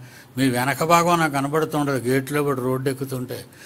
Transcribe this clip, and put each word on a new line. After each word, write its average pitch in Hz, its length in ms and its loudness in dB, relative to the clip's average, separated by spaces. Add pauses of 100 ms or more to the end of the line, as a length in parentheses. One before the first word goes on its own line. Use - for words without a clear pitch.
(380)
మీ 131 120 4
వెనక 131 340 0
భాగం 170 340 4
నాకు 160 140 2
కనబడుతుండదు. 143 760 -2
గేట్లో 135 360 0
పడి 135 160 -2
రోడ్డు 131 300 -2
ఎక్కుతుంటే 131 560 -8 (200)